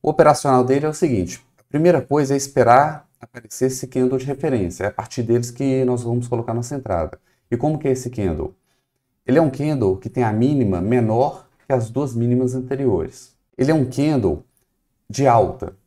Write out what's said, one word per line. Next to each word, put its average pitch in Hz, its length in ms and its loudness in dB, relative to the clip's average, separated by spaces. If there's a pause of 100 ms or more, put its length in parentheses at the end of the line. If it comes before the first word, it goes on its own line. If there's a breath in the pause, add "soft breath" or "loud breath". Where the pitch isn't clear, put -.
O - 80 0
operacional 143 560 4
dele 139 200 0
é 156 40 0
o 151 40 -6
seguinte, 117 480 -2 (160)
a - 120 -20
primeira 160 320 2
coisa 139 320 0
é - 20 2
esperar 135 720 2 (140)
aparecer 120 460 -6
esse 131 200 -6
candle 127 300 0
de 127 80 -4
referência, 127 580 -4
é 101 40 -2
a 104 40 -4
partir - 320 -8
deles 117 260 0
que 131 360 -2
nós 120 180 -2
vamos 120 240 -4
colocar 117 260 -4
nossa 120 220 -6
entrada. 87 420 -6 (320)
E 120 60 -2
como 151 240 -2
que - 80 -4
é 135 40 2
esse - 180 -4
candle? 85 440 -4 (720)
Ele 127 120 4
é 165 40 6
um 156 80 2
candle 135 460 0
que 101 140 -10
tem 123 160 0
a 107 80 0
mínima 113 480 2
menor 117 680 0 (180)
que - 60 -4
as 120 180 0
duas 131 240 -4
mínimas 123 400 0
anteriores. 127 800 -4 (240)
Ele 135 140 2
é - 20 4
um 147 120 2
candle 120 580 0 (680)
de 131 160 -2
alta. 113 480 2 (140)